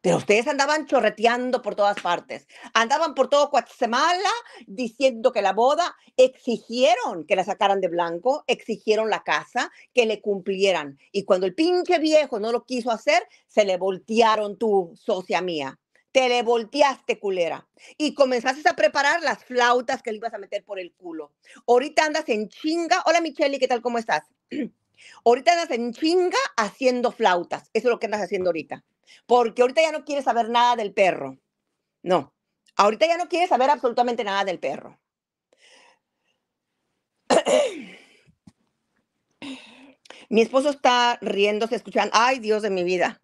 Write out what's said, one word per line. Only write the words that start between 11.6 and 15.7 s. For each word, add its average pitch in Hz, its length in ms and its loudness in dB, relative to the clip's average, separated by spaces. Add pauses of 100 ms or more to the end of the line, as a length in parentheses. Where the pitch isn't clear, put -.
viejo 302 400 2
no 220 120 -4
lo 240 120 -4
quiso 247 280 -6
hacer, 294 360 0 (200)
se 214 180 2
le 185 120 0
voltearon 208 800 0
tú, 196 380 0
socia 185 460 -4
mía. 151 380 -6 (340)